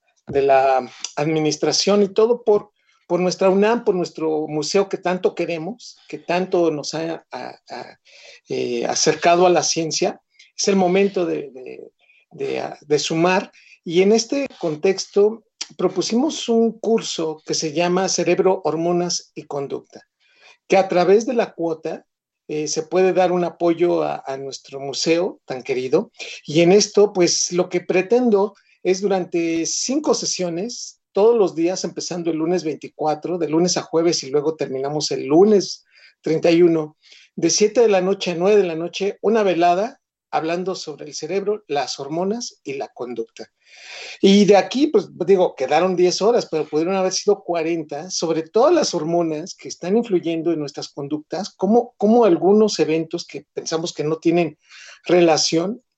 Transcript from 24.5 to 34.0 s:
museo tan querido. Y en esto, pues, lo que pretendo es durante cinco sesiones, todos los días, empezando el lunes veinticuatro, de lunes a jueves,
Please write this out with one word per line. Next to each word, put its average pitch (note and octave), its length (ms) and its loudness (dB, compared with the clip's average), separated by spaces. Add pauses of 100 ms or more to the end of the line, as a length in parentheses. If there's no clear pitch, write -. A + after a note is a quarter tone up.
museo E3 640 -2
tan C3 180 -10
querido. C3 480 -2 (340)
Y D3+ 180 2
en E3+ 100 6
esto, G3+ 400 4
pues, F3+ 400 0
lo F3 160 0
que F3 120 -2
pretendo G3+ 720 0 (280)
es F#3 180 0
durante E3+ 680 -2
cinco C#4 480 -2
sesiones, F3+ 840 -8 (120)
todos A3 240 4
los F3+ 180 2
días, E3+ 300 -2
empezando E3 480 -6
el D#3 60 -4
lunes E3 260 -2
veinticuatro, D3+ 720 -6
de D#3+ 100 -4
lunes E3+ 280 0
a D3 60 -4
jueves, E3 420 0